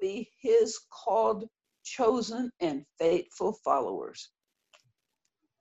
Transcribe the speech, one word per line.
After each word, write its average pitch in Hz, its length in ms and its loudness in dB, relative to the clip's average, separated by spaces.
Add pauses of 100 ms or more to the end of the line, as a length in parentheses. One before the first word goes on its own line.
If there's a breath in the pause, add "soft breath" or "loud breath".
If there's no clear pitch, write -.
be 196 300 -4 (100)
his 233 380 4 (100)
called, 220 580 0 (360)
chosen, 240 680 0 (100)
and 147 240 -2 (140)
faithful 180 560 0 (100)
followers. 107 680 -2 (1300)